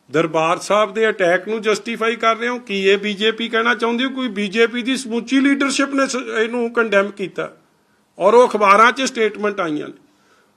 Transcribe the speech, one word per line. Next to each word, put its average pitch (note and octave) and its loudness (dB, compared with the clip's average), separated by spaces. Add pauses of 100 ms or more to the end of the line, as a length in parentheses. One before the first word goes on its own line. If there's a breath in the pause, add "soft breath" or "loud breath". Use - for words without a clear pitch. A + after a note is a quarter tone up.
(100)
ਦਰਬਾਰ D#3+ 0
ਸਾਹਿਬ G3+ 0
ਦੇ A3 0
ਅਟੈਕ F#3 0
ਨੂੰ A3 -4
ਜਸਟੀਫਾਈ A3 -2
ਕਰ A3+ 0
ਰਹੇ A#3 -6
ਹੋ? B3 -6
ਕੀ G3 -2
ਇਹ G3+ 4
ਬੀਜੇਪੀ G#3+ -2
ਕਹਿਣਾ A#3 0
ਚਾਹੁੰਦੀ A#3 -2
ਹੋ? C4+ -4
ਕੋਈ C4 -6
ਬੀਜੇਪੀ A3 0
ਦੀ B3+ -2
ਸਮੁੱਚੀ A#3 -2
ਲੀਡਰਸ਼ਿਪ C#4 0
ਨੇ C4+ 2
ਸ-, A#3+ -6
ਇਹਨੂੰ A#3 -2
ਕੰਡੈਮ G#3 2
ਕੀਤਾ E3 -10 (600)
ਔਰ F#3+ 4
ਉਹ B3 6
ਅਖਬਾਰਾਂ G#3 6
'ਚ C4 -4
ਸਟੇਟਮੈਂਟ G#3 -2
ਆਈਆਂ D3+ -4
ਨੇ। - -16 (640)